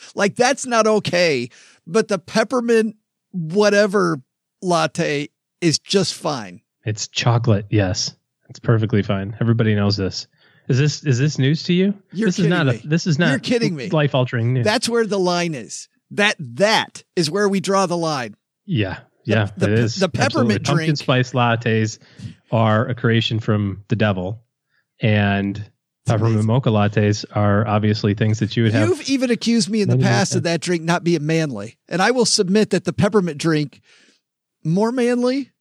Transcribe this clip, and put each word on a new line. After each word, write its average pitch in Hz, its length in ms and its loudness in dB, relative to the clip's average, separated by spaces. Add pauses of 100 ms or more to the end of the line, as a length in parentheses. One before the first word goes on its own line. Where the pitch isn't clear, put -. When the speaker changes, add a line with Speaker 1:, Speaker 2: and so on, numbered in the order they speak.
(160)
Speaker 1:
Like, 196 200 0
that's 254 300 0
not 226 220 2
okay. 175 640 0 (360)
But 214 220 0
the 196 100 -2
peppermint 233 800 0 (360)
whatever 190 920 2 (400)
latte 160 680 -2 (320)
is 165 180 2
just - 340 -2
fine. 113 480 -6 (240)
Speaker 2:
It's 107 220 -6
chocolate. 117 640 0
Yes. 98 460 -2 (340)
It's - 100 -20
perfectly 107 440 0
fine. 101 380 -4
Everybody 113 340 2
knows 101 220 0
this. 92 300 -6 (420)
Is 127 100 2
this, 147 260 -2
is 123 140 0
this 147 180 0
news 143 260 0
to 180 100 0
you? 196 200 2 (200)
Speaker 1:
You're 208 160 -2
Speaker 2:
This 180 100 -2
is 175 60 2
Speaker 1:
kidding 160 40 2
Speaker 2:
not 170 200 2
a, - 40 2
Speaker 1:
me. 110 120 -6
Speaker 2:
this 156 200 -2
is 156 140 2
not 170 100 2
Speaker 1:
You're 269 100 0
kidding 226 360 -2
me. 117 140 -8
Speaker 2:
life-altering 127 640 0
news. 123 120 -2
Speaker 1:
That's 220 240 0
where 233 160 0
the 196 140 -2
line 175 340 0
is. 110 340 -12 (240)
That, 208 280 0
that 151 640 -2 (140)
is 156 120 0
where 202 200 0
we 196 100 0
draw 190 260 0
the 175 120 -4
line. 139 380 -6 (300)
Speaker 2:
Yeah. 104 340 -2 (260)
Speaker 1:
The, - 80 -2
Speaker 2:
Yeah, 107 240 2
Speaker 1:
the 175 140 0
Speaker 2:
it 107 40 2
Speaker 1:
pe-, 117 60 4
Speaker 2:
is. 113 160 -2
Speaker 1:
the 185 120 0
peppermint 110 520 0
Speaker 2:
Absolutely. 113 40 -10
Pumpkin 156 220 0
Speaker 1:
drink. 147 100 0
Speaker 2:
spice 127 360 0
lattes 117 640 0 (520)
are 113 360 2
a 127 80 -4
creation 113 460 0
from 101 480 -2
the 113 80 0
devil, 101 460 -2 (580)
and 101 560 0
Speaker 1:
It's 104 100 -10 (380)
Speaker 2:
peppermint 113 300 2
Speaker 1:
amazing. 107 120 2
Speaker 2:
mocha 120 220 2
lattes 104 560 2 (100)
are 104 320 2
obviously 104 460 0
things 110 260 0
that - 180 -4
you 120 60 2
would 107 100 2
have - 160 2
Speaker 1:
You've 311 200 -4
even 262 220 0
accused 226 380 0
me 214 120 -2
in 185 80 0
the 120 80 2
Speaker 2:
many 131 100 2
Speaker 1:
past 196 260 2
of - 40 -2
Speaker 2:
times. - 60 0
Speaker 1:
that 170 180 -2
drink 170 220 -2
not 170 200 -2
being 160 220 0
manly. 143 520 -4 (120)
And 175 120 -2
I 226 100 4
will 254 140 2
submit 196 460 2
that 180 140 0
the 170 80 -2
peppermint 185 440 0
drink, 151 440 -2 (840)
more 196 300 0
manly 247 680 0